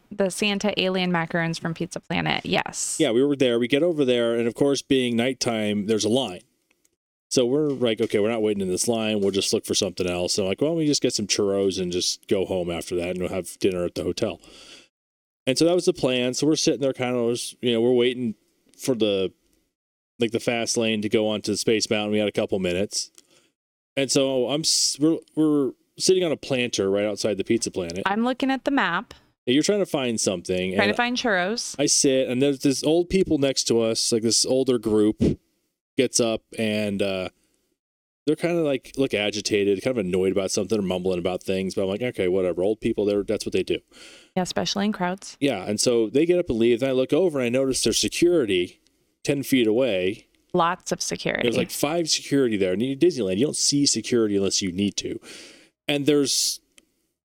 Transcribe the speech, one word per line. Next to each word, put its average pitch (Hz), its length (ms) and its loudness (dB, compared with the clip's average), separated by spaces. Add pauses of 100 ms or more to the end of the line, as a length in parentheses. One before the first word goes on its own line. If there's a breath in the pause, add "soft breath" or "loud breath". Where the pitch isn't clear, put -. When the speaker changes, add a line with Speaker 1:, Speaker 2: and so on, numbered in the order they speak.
Speaker 1:
the 202 200 -2
Santa 202 520 -2
alien 185 300 0
macaroons 165 480 -2
from 165 140 -6
Pizza - 260 -8
Planet, - 460 -4
yes. - 560 -4
Speaker 2:
Yeah, 143 100 4
we 117 100 4
were 143 140 2
there. 123 240 2
We 123 80 0
get 139 160 2
over 156 220 2
there, 120 300 2
and 117 120 0
of 113 80 -2
course, 143 260 2
being 123 360 2
nighttime, 110 720 0
there's 104 180 0
a 104 40 0
line. 113 300 -2 (920)
So 127 140 4
we're 147 240 0
like, 120 300 0
"Okay, 110 200 0
we're 104 100 2
not 113 120 -2
waiting 107 200 0
in 95 80 -2
this 90 180 -2
line. 110 320 0
We'll 98 120 2
just 95 220 0
look 107 120 -2
for - 100 -4
something 90 320 -2
else." 87 280 -2
So 104 80 0
I'm 92 60 -2
like, 98 120 -4
"Why 143 80 2
don't 170 80 0
we 160 80 0
just 147 160 2
get 127 120 2
some 104 140 -4
churros 98 540 0
and 90 100 -2
just - 380 -4
go 95 160 2
home 90 240 -2
after 85 260 -6
that, 87 160 -2
and 90 80 -6
we'll 90 100 -4
have 90 300 -8
dinner 90 260 0
at 85 100 -6
the - 80 -4
hotel?" 90 360 -4 (1080 loud breath)
And 131 120 0
so 156 80 4
that 170 100 4
was 175 100 0
the 185 80 4
plan. 127 400 0
So 143 140 0
we're 156 80 4
sitting 139 260 0
there 135 120 0
kind 123 240 -2
of, 120 220 0 (220)
you 120 120 2
know, 113 80 2
we're 120 120 4
waiting 123 420 2 (420)
for - 180 -2
the, 98 380 0 (840)
like, 117 120 0
the 113 80 -2
fast 117 380 -2
lane 110 240 0
to 107 80 -4
go 107 180 2
onto 107 300 -2
Space 110 320 0
Mountain. 104 220 -2
We 107 80 2
had 107 100 2
a - 40 0
couple 104 260 -2
minutes. 92 520 -2 (840 soft breath)
And 135 140 0
so 135 380 2
I'm 151 120 -2
s-, - 380 0
we're, 156 180 2 (180)
we're 151 360 2 (280)
sitting 185 240 4
on 165 80 0
a 127 60 -2
planter 120 520 -2
right 101 160 2
outside 104 320 -2
the 95 60 -4
Pizza 117 280 0
Planet. 85 340 -6
Speaker 1:
I'm 202 180 0
looking 262 280 -2
at 269 140 -4
the 294 60 0
map. 202 420 -2 (320)
Speaker 2:
Yeah, 123 100 2
you're 151 80 4
trying 202 160 2
to 185 60 0
find 123 360 -2
something, 92 540 -2
Speaker 1:
Trying 214 140 2
Speaker 2:
and 208 40 0
Speaker 1:
to - 40 -6
find 240 200 -2
churros. 208 640 -2
Speaker 2:
I 147 80 0
sit, 131 420 2
and 127 120 -2
there's 143 180 2
this 131 240 0
old 170 260 2
people 185 280 2
next 135 280 0
to 117 160 2
us, 113 300 0
like, 117 100 2
this 110 240 2
older 131 320 2
group 107 640 2 (580)
gets 123 220 2
up, 113 240 0 (160)
and, 107 420 -2
uh, 95 280 -2 (1000)
they're 151 80 2
kinda, 170 260 0
like, 139 360 -2
look 131 180 0
agitated, 101 680 0
kind 131 160 -2
of 104 80 -2
annoyed 95 260 2
about 95 200 -2
something 107 260 -2
or 104 60 0
mumbling 92 340 -2
about 90 240 -4
things, 95 320 -4
but 104 80 -4
I'm 95 80 0
like, 107 140 -4
"Okay, 117 240 -2
whatever. 90 340 0
Old 107 180 0
people, 113 240 -2
they're, 101 200 0
that's 101 240 -4
what 107 60 -4
they 95 100 0
do." 87 160 -4 (560 loud breath)
Speaker 1:
Yeah, 185 80 0
especially 196 420 -4
in 214 60 0
crowds. 185 480 -8
Speaker 2:
Yeah, 117 240 -2
and 104 180 -2
so 117 260 2
they 135 200 2
get 175 100 4
up 175 120 0
and 117 100 0
leave, 117 240 4
and 135 60 0
I 135 40 0
look 131 180 0
over, 151 280 2
and 127 80 0
I - 20 0
notice 131 340 0
there's 113 160 2
security 110 800 2 (440)
ten 143 180 0
feet 127 240 2
away. 107 640 2 (260)
Speaker 1:
Lots 175 380 0
of 180 100 -2
security. - 420 -4
Speaker 2:
There's, 120 140 2
like, 180 140 -2
five 156 400 -2
security 127 460 0
there. 92 160 2
And 98 100 -2
in 135 160 -4
Disneyland, 123 380 2
you 117 80 2
don't 151 100 -2
see 143 320 2
security 113 500 0
unless 98 240 0
you 95 100 -2
need 95 260 -2
to. - 220 -8 (680 loud breath)
And 143 180 -2
there's 143 540 2 (640)